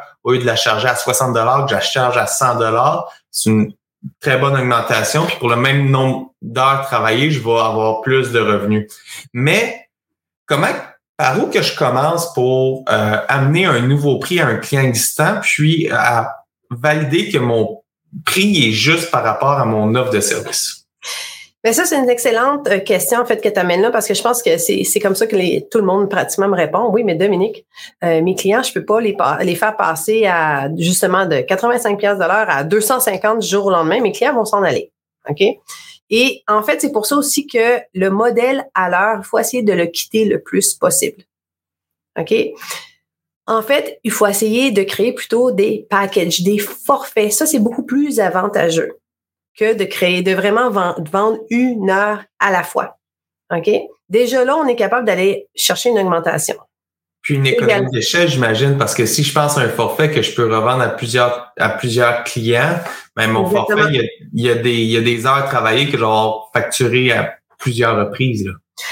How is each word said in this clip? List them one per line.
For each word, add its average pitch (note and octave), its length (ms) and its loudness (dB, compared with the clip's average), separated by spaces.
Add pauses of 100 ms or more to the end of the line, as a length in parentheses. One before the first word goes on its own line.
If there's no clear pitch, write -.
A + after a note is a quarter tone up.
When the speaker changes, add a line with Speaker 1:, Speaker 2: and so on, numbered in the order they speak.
(220)
Speaker 1:
au A#2+ 80 0
lieu B2+ 80 4
de A#2+ 60 -4
la A#2 100 2
charger A#2 340 0
à B2 60 0
soixante B2+ 380 -2
dollars, B2+ 320 2
que A#2+ 60 -2
je G#2 40 2
la F2+ 60 -2
charge B2 360 0
à G#2+ 100 0
cent B2 280 0
dollars, A#2 560 0 (200)
c'est - 180 -2
une G#2+ 240 2 (480)
très C3 160 0
bonne C#3 180 2
augmentation, B2 680 0
puis - 120 -4
pour B2 120 -2
le A#2 60 2
même C#3 340 2
nombre C3 520 0
d'heures C3 440 0
travaillées, A#2+ 460 0
je C#3 80 0
vais A#2 200 0
avoir A2 420 0
plus C3 300 0
de A#2 80 2
revenus. G#2 480 0 (460)
Mais E3+ 540 0 (580)
comment, D3+ 220 0 (500)
par C#3+ 260 0
où - 40 0
que G3 140 0
je - 140 -4
commence C#3 580 0
pour, C3 560 0
euh, G#2+ 280 2 (100)
amener C#3 380 2
un C3 160 2
nouveau C#3 380 2
prix F3 200 -2
à D3+ 80 2
un A2+ 100 0
client C3+ 260 0
existant, D3+ 580 0
puis D#3 500 0
à A#2+ 540 -2 (240)
valider D3+ 600 0
que D#3 80 0
mon A#2 440 0 (440)
prix F#3+ 420 2
est A2 40 2
juste C#3+ 400 0
par B2 120 0
rapport C3+ 360 0
à B2 60 0
mon G#2+ 300 2
offre A#2+ 160 0
de G#2 80 2
service ? - 680 -4 (800)
Speaker 2:
Ben A3+ 100 2
ça, E4+ 120 2
c'est E4 120 0
une B3 140 2
excellente, B3 560 0
euh, F#3+ 120 4
question, G3 400 0
en A#3+ 60 0
fait, G#3+ 160 0
que G#3+ 80 0
t'amènes F3+ 320 2
là, A3+ 80 4
parce A#3 180 0
que G#3 60 -2
je - 80 -2
pense A#3 220 0
que E3+ 140 2
c'est, - 260 -2
c'est G3 160 -2
comme G3 160 0
ça A3+ 100 0
que A3 100 -2
les, F#3 360 0
tout A#3 80 2
le G#3 40 2
monde F#3+ 280 0
pratiquement G3 360 0
me G3 80 0
répond. « F3+ 380 0
Oui, A#3 100 0
mais F#3 120 0
Dominique, F#3+ 500 0 (380)
euh, E3 180 2
mes F#3 140 2
clients, G3+ 260 2
je B3 100 -6
peux F3+ 140 -6
pas A#3 160 2
les G#3 120 -2
pa-, D3+ 280 0
les F3 140 0
faire G#3+ 200 -2
passer G3+ 520 0
à, D3+ 500 0
justement, F#3 480 0
de D3 160 0
quatre-vingt-cinq A3 560 0
piastres G3+ 240 0
de E3 60 0
l'heure G3+ 220 0
à C#3 140 0
deux F#3+ 180 0
cent B3+ 180 0
cinquante G#3+ 400 0
du F#3+ 80 -4
jour G3 180 0
au G3 60 2
lendemain. E3+ 280 2
Mes A3 120 0
clients C4+ 240 0
vont A3 100 0
s'en G3+ 160 0
aller. » D#3 300 0 (360)
OK ? D3+ 140 -4 (720)
Et A#3+ 360 0
en G#3+ 140 2
fait, D4 200 -2
c'est D4+ 100 0
pour G#3+ 160 -2
ça C#4+ 80 0
aussi C#4+ 320 -2
que A#3+ 320 2 (160)
le F#3 140 2
modèle A#3+ 680 0
à F#3 160 0
l'heure, G3 320 0
il - 20 -16
faut - 140 -2
essayer B3 240 -2
de G#3 100 2
le E3+ 140 0
quitter A3 380 -2
le - 140 0
plus - 360 -2
possible. - 480 -2 (920)
OK ? - 160 -4 (1160)
En A3 160 0
fait, - 400 -2
il G#3+ 80 -2
faut G#3 160 2
essayer A3 420 0
de G3 140 2
créer G#3 300 -2
plutôt B3 360 0
des G#3+ 400 0
packages, G3 520 0
des G3+ 180 2
forfaits. G#3+ 720 -2
Ça, D#4 160 0
c'est D#4 100 0
beaucoup A#3 260 0
plus C#4 360 0
avantageux F#3 800 0 (580)
que G#3+ 160 2
de G3+ 120 0
créer, F3+ 360 0
de F#3 120 0
vraiment G#3 360 2
ven-, F#3 260 0 (160)
vendre G#3+ 280 0 (100)
une A#3 400 0
heure G#3 340 0 (160)
à G3 120 2
la F3+ 100 2
fois. - 360 -6 (540)
OK ? E3+ 180 0 (400)
Déjà B3 340 2
là, C#4 140 2
on D4+ 100 0
est B3 80 2
capable A3+ 320 0
d'aller F#3+ 480 0
chercher - 340 0
une A3+ 80 4
augmentation. E3+ 600 0 (640)
Speaker 1:
Puis D3 140 -2
une C#3 120 2
économie A#3 240 2
Speaker 2:
Également. C3 180 0
Speaker 1:
d'échelle, E3 380 0
j'imagine, C3 500 2
parce A2+ 160 0
que A#2 120 2
si - 180 0
je - 100 -2
pense D3 240 0
à C#3 40 2
un A#2 80 2
forfait D3 420 0
que - 100 0
je - 140 -8
peux A#2+ 80 0
revendre A2+ 400 0
à A2+ 60 0
plusieurs, B2 680 -2
à - 120 0
plusieurs A#2+ 540 0
clients, B2 540 -2 (380)
ben A2 120 0
mon A2 200 0
Speaker 2:
Exactement. G3+ 340 0
Speaker 1:
forfait, D3+ 120 2
il - 20 -2
y B2 40 0
a, A2 100 -2 (240)
il A2+ 120 -2
y B2 40 2
a A#2+ 120 2
des, A#2+ 120 0
il A2+ 180 0
y A#2 60 2
a A2+ 40 2
des A2+ 240 0
heures C3+ 200 0
travaillées A#2 400 0
que C#3+ 80 -2
je - 40 -2
vais A#2 60 0
avoir A2 500 0
facturées B2 600 0
à G2 200 -2 (240)
plusieurs A2+ 400 0
reprises, G#2 480 -2
là. F#2+ 60 -6 (400)